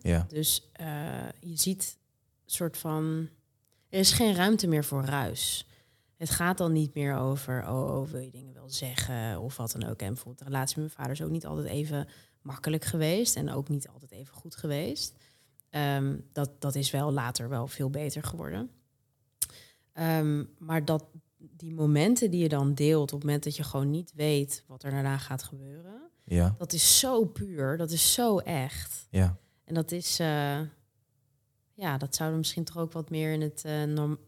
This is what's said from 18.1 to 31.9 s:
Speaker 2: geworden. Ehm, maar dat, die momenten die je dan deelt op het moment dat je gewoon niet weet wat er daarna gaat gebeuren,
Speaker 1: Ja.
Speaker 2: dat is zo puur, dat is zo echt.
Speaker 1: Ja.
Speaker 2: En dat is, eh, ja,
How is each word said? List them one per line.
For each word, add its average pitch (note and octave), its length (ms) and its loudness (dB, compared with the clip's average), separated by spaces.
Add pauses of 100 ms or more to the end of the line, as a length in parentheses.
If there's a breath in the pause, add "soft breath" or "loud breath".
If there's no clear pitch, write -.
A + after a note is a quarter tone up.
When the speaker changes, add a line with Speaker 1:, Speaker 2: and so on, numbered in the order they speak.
Speaker 2:
geworden. F3+ 460 -6 (1200 loud breath)
Ehm, D#3 500 0 (140)
maar D#3+ 280 -2
dat, D#3 200 0 (320)
die E3 360 -14
momenten D#3+ 580 6
die F3 100 2
je D#3+ 80 6
dan C#3 240 4
deelt D3 380 4
op C#3+ 80 -4
het D3 80 -2
moment D3 160 2
dat C#3+ 120 -4
je D3+ 80 -6
gewoon C#3 260 0
niet E3 260 -4
weet D3 520 0
wat C3 160 -18
er C#3 80 -6
daarna C#3 260 0
gaat C3+ 260 -6
gebeuren, D#3 580 -16 (220 soft breath)
Speaker 1:
Ja. F2 340 4
Speaker 2:
dat E3 160 -6
is - 260 6
zo B3 260 4
puur, D#3+ 520 -2
dat E3 140 -2
is - 220 4
zo A3+ 240 4
echt. - 720 -4
Speaker 1:
Ja. F#2 280 4 (260 soft breath)
Speaker 2:
En - 100 -10
dat E3 180 0
is, F3 280 -2
eh, D3 400 0 (1120)
ja, E3 240 -2